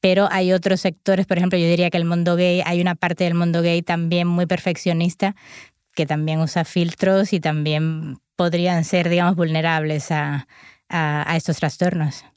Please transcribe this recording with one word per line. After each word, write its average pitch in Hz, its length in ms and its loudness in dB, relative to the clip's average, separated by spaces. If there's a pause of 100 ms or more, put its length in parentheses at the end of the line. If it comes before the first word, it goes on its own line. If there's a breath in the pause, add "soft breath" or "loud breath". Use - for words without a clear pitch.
Pero 190 300 4
hay 185 220 2
otros 185 280 0
sectores, 190 460 0
por 175 120 0
ejemplo, 180 200 2
yo 170 80 2
diría 170 240 2
que 180 60 -4
el 170 80 0
mundo 170 320 0
gay, 180 280 2
hay 175 160 0
una 180 140 0
parte 175 300 -2
del 170 100 0
mundo 170 280 0
gay 170 200 0
también 170 460 0
muy 175 180 0
perfeccionista 175 880 -2 (600 loud breath)
que 156 120 0
también 156 340 -2
usa 160 240 0
filtros 190 680 0
y 180 80 0
también 151 800 -2 (180)
podrían 175 480 0
ser, 175 240 0
digamos, 175 260 2
vulnerables 160 760 -2
a, 147 340 -2 (420 loud breath)
a, 151 440 -2
a 165 40 0
estos 160 200 -2
trastornos. 165 680 -2 (120)